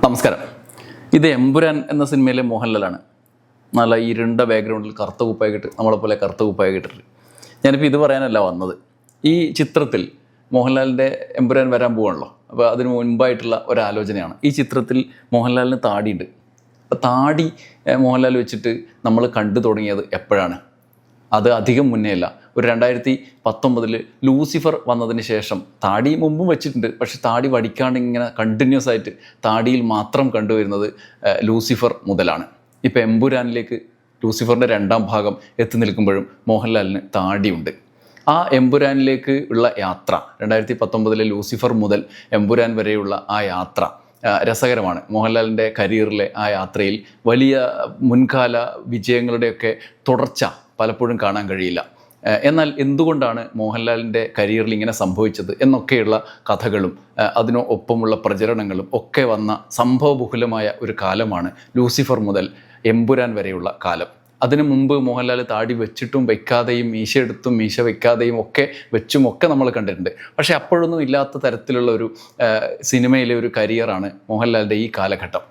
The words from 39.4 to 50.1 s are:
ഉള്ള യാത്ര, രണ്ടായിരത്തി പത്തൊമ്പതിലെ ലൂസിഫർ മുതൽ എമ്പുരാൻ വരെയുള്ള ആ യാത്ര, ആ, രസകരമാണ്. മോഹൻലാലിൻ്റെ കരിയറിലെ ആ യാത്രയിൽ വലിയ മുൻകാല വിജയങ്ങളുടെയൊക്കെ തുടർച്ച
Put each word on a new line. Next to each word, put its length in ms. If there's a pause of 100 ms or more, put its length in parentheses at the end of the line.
ഉള്ള 100 (200)
യാത്ര, 300 (280)
രണ്ടായിരത്തി 400
പത്തൊമ്പതിലെ 500
ലൂസിഫർ 400 (100)
മുതൽ 160 (400)
എമ്പുരാൻ 400
വരെയുള്ള 340 (220)
ആ 40 (140)
യാത്ര, 300 (460)
ആ, 40 (180)
രസകരമാണ്. 500 (140)
മോഹൻലാലിൻ്റെ 520 (140)
കരിയറിലെ 480 (140)
ആ 120
യാത്രയിൽ 420 (340)
വലിയ 260 (540)
മുൻകാല 440 (400)
വിജയങ്ങളുടെയൊക്കെ 800 (360)
തുടർച്ച 340 (360)